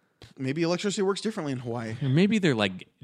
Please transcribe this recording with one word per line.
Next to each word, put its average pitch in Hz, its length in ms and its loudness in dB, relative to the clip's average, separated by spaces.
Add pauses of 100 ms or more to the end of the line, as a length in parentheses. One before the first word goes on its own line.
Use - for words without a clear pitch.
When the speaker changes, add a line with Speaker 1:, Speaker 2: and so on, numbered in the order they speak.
(380)
Speaker 1:
Maybe 139 260 -2
electricity 180 380 0
works 190 200 0
differently 190 320 -4
in 127 60 -6
Hawaii. 117 420 -6
Speaker 2:
Or 139 80 0
maybe 202 300 4
they're, 156 160 4
like, 98 320 0 (160)